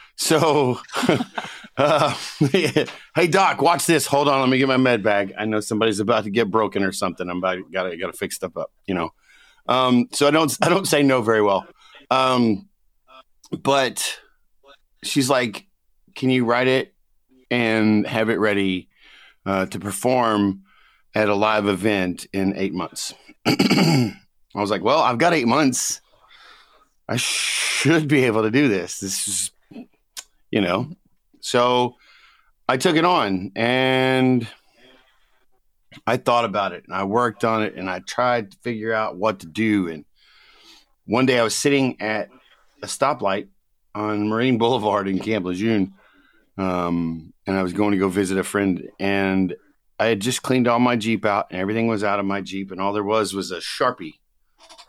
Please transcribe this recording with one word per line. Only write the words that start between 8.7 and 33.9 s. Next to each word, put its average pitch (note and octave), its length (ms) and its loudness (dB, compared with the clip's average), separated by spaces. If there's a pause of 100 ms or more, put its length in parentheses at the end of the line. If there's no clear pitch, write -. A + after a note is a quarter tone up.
you G2 80 -2
know?" E2 140 -4 (580)
Um, B2 460 2
so C#3+ 140 4
I C#3+ 40 6
don't, D#3 300 2
I D#3 80 2
don't F#3+ 180 0
say C#3+ 160 4
no C3 180 4
very A2 200 2
well. G2 260 2 (420)
Um, B2+ 600 2 (800)
but - 680 -2 (840)
she's C3 260 0
like, B2 380 0 (480)
"Can C3 160 -2
you B2+ 140 2
write B2 220 2
it C3 260 0 (580)
and A2 560 2
have A2 240 -2
it F#2 80 0
ready, G2 500 0 (560)
uh, F#2+ 220 -2
to G2 120 -10
perform?" G#2 840 0 (540)
At G#2+ 120 2
a G2+ 60 2
live G#2+ 320 2
event F#2+ 640 -2
in G2 240 -2
eight G2 200 -4
months. - 380 -8 (160)
<clears throat> - 180 -10
I D3+ 680 2 (400)
was G2+ 160 -2
like, G2 140 -2
"Well, C#3 160 4
I've B2 180 2
got E3+ 160 4
eight B2+ 140 2
months. C3 520 0 (1120)
I A#2 80 -2
should - 920 0
be C#3 180 4
able A2 180 2
to G#2+ 80 0
do C#3 160 4
this." F#2 320 -2
This - 280 -6
is, - 240 -6 (1000)
you A2 100 2
know. G2 300 -2 (500)
So B2 540 0 (760)
I C3+ 80 2
took E3+ 180 2
it E3 100 2
on G2+ 500 0
and B2+ 920 2 (1600)